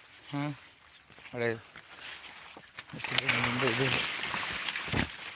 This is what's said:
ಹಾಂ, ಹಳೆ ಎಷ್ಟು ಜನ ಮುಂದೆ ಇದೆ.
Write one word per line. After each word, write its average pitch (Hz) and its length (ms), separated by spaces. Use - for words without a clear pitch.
ಹಾಂ, 143 180
ಹಳೆ 120 180
ಎಷ್ಟು - 220
ಜನ 131 160
ಮುಂದೆ 123 280
ಇದೆ. 131 140